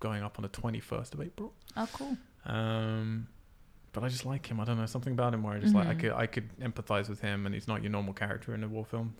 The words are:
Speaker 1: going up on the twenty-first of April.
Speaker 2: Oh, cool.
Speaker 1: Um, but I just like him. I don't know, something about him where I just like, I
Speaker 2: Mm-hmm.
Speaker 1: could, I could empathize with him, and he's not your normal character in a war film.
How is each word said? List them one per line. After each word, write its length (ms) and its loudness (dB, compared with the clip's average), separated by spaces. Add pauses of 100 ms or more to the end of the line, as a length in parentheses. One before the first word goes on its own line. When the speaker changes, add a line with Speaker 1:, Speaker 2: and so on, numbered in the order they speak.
Speaker 1:
going 220 -2
up 160 -6
on 40 -6
the 60 -2
twenty-first 680 -4
of 60 -6
April. 320 -8 (240)
Speaker 2:
Oh, 160 -2
cool. 240 -4 (280)
Speaker 1:
Um, 840 0 (640)
but 120 -2
I 40 2
just 180 -4
like 240 -2
him. 100 0
I 40 0
don't 140 2
know, 80 0
something 280 -2
about 200 4
him 80 2
where 120 0
I 40 -2
just 160 8
like, 120 8
I 60 4
Speaker 2:
Mm-hmm. 80 0
Speaker 1:
could, 120 2
I 140 2
could 340 -4
empathize 480 0
with 140 -4
him, 240 0
and 80 0
he's 120 -4
not 160 0
your 80 0
normal 240 0
character 400 -2
in 80 -2
a 60 -2
war 160 -4
film. 360 -4